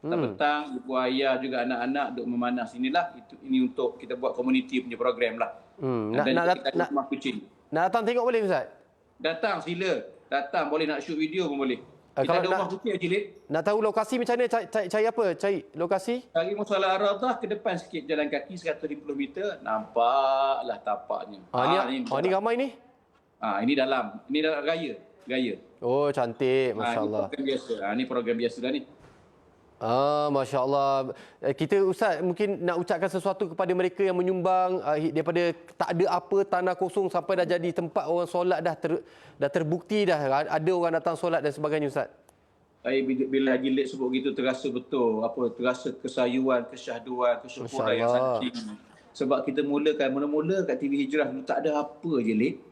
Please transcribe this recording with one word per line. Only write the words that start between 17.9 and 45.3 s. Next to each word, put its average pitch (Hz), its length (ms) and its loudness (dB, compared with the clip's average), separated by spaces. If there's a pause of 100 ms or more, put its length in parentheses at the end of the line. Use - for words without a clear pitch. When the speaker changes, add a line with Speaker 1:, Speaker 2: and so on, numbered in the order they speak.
Speaker 2:
jalan 151 240 0
kaki 147 240 -4
seratus 160 320 -4
lima 147 160 -8
puluh 143 160 -6
meter, 185 400 -4
nampaklah 117 1300 2
tapaknya. 104 640 -4
Speaker 1:
Ah, 123 160 2 (240)
ni, 131 160 -4
Speaker 2:
Ah, 127 80 -2
Speaker 1:
ah, 139 80 2
ni 185 80 2
ramai 208 240 2
ni? 262 140 0 (760)
Speaker 2:
Ah, 101 160 0
ini 120 160 2
dalam. 131 560 0
Ini 143 80 0
dalam 156 240 0
raya. 156 320 -2 (300)
Raya. 127 320 -2 (240)
Speaker 1:
Oh, 139 320 2
cantik. 127 640 2
Speaker 2:
Ah, 110 80 -2
Speaker 1:
Masya 117 160 0
Speaker 2:
ini 107 80 0
Speaker 1:
Allah. 107 160 -2
Speaker 2:
program 135 240 -6
biasa. 131 320 -4
Ah, 101 160 -4
ni 127 80 -2
program 120 320 -2
biasa 117 240 -2
dah 127 120 -2
ni. 143 80 -2 (1000)
Speaker 1:
Ah, 143 480 2
Masya 139 360 0
Allah. 135 520 2 (240)
Eh, 135 160 0
kita, 196 240 2
Ustaz, 190 400 2
mungkin 185 400 0
nak 175 160 0
ucapkan 175 320 0
sesuatu 185 440 -2
kepada 180 200 2
mereka 180 320 2
yang 185 160 2
menyumbang, 185 640 2
ah, 151 160 2
hi-, 160 160 0
daripada 170 400 2 (240)
tak 175 160 0
ada 175 160 4
apa, 180 320 0
tanah 180 320 0
kosong 190 320 0
sampai 180 320 0
dah 175 160 2
jadi 170 160 0
tempat 170 320 -2
orang 170 240 0
solat, 175 320 2
dah 165 160 -2
ter-, 156 240 -2 (400)
dah 143 80 2
terbukti 170 560 2
dah, 147 400 4
ada 156 280 0
orang 170 200 2
datang 160 240 0
solat 165 240 0
dan 143 120 0
sebagainya, 151 360 0
Ustaz. 135 200 -2 (760)
Speaker 2:
Saya 131 160 2
bila, 131 240 0
bila 135 320 2
Haji 131 160 0
Lek 131 160 2
sebut 131 240 -4
gitu, 131 240 0
terasa 131 320 -2
betul. 120 560 0
Apa, 117 320 -2